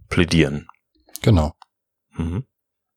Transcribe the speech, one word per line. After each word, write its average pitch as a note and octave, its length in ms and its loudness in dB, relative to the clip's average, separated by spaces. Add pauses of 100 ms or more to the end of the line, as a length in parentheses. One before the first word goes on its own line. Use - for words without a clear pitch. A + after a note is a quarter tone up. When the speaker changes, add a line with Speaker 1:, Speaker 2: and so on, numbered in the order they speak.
Speaker 1:
plädieren. D2 580 0 (540)
Speaker 2:
Genau. E2 320 2 (600)
Speaker 1:
Mhm. F2 280 -6 (540)